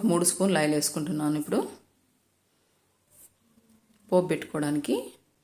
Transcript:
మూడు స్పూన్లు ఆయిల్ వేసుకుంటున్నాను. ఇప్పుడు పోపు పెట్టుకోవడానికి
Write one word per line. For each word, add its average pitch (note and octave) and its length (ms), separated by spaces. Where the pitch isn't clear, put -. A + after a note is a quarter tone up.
మూడు F3+ 200
స్పూన్లు F#3 340
ఆయిల్ D3+ 160
వేసుకుంటున్నాను. D3+ 640
ఇప్పుడు A3+ 300
పోపు F3+ 140
పెట్టుకోవడానికి D3+ 880